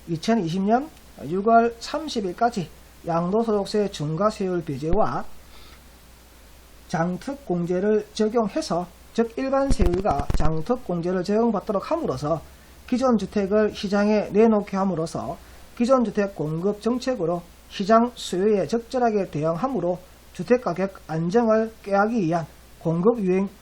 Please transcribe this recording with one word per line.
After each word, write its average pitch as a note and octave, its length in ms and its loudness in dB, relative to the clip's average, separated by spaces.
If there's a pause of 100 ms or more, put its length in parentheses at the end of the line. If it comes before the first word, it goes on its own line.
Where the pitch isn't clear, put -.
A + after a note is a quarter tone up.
이천이십 F3+ 540 0
년 A#3+ 260 2 (360)
육월 A3+ 540 2
삼십 D4 480 -6
일까지 F#3+ 420 -2 (380)
양도소득세 G3 840 0
중과세율 F3+ 720 -2
배제와 D#3+ 640 0 (1600)
장특공제를 F3+ 1200 -2
적용해서, G#3+ 720 -2 (280)
즉 A3+ 220 0
일반 C4+ 340 0
세율과 F3 560 2 (100)
장특공제를 F3 880 0
적용받도록 G#3 680 -2
함으로써 D#3 520 -2 (440)
기존 B3 300 2
주택을 G3+ 580 0
시장에 G#3 560 0
내놓게 G#3 460 4
함으로써 E3 640 -2 (380)
기존 A#3+ 280 4
주택 G3+ 300 -2
공급 E3 480 -4
정책으로 A3 580 -2 (300)
시장 A3+ 440 2
수요에 G3 520 0
적절하게 A#3 640 0
대응함으로 E3+ 680 -2 (360)
주택가격 F#3+ 720 0
안정을 A3 680 2 (100)
꾀하기 G#3 380 2
위한 E3 240 0 (340)
공급 F3 420 2
유행 F#3+ 280 0 (120)